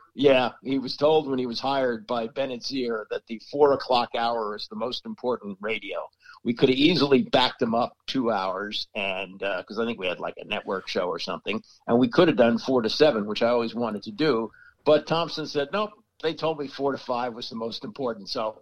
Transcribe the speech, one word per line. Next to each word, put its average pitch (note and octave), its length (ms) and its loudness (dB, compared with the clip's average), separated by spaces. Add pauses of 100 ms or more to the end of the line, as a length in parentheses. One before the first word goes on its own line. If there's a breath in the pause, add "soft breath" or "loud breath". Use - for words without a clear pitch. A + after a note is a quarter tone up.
(160)
yeah, B2+ 360 4 (100)
he C3+ 160 -2
was B2+ 180 -4
told D#3 320 4
when C3+ 120 -2
he B2+ 80 -2
was A#2 120 -6
hired C3 460 -2
by A#2 220 -2
Bennett B2+ 340 -6
Zier A#2 480 -4
that A#2+ 180 -6
the A2+ 140 -10 (100)
four C#3+ 220 6
o'clock B2 420 2
hour A#2 400 -2
is - 120 -12
the A2+ 80 -14
most A#2 320 -6
important G#2+ 540 -6
radio. G2+ 360 -6 (460 loud breath)
We A#2 100 0
could B2+ 160 4
have B2+ 80 2
easily C#3 460 4
backed B2+ 380 2
him A#2 120 0
up A#2 320 0
two B2 260 -2
hours, G2 600 -4
and, G2 480 -6
uh, F#2+ 220 -4
'cause G#2 160 -8
I A#2 60 0
think A2+ 120 -4
we F#2+ 100 -6
had, F2 120 -4
like, E2 180 -6
a - 80 -14
network G2 420 -6
show F#2 200 -2
or E2+ 100 -4
something, G#2 460 -6 (240 soft breath)
and A#2 100 4
we B2 120 4
could E3+ 180 6
have D#3 100 4
done A#2 220 4
four C3 240 2
to A2 60 0
seven, A2+ 360 4
which G#2+ 160 -6
I A#2 80 4
always A#2 240 0
wanted A2 300 -4
to A2+ 80 -12
do. A2+ 400 0 (340 soft breath)
But D3+ 220 4
Thompson D#3+ 400 -2
said, C#3 260 -2
"Nope, G#3 160 -2 (320)
they D#3+ 140 -2
told D#3 240 -2
me C#3 80 -6
four C#3 240 -2
to C3 80 -2
five B2 340 -4
was A#2 160 -12
the A#2 60 -10
most A2+ 280 -8
important, A2 460 -6
so A2 320 -4